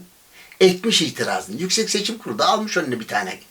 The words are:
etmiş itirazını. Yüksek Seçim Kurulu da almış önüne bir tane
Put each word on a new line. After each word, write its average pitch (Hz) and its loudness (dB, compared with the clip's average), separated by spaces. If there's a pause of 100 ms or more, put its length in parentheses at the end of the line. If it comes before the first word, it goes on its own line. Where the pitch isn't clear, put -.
(600)
etmiş 185 6
itirazını. 113 -4
Yüksek 185 0
Seçim 220 -2
Kurulu 117 -8
da 151 2
almış 214 2
önüne 131 -2
bir 110 -14
tane - -6 (120)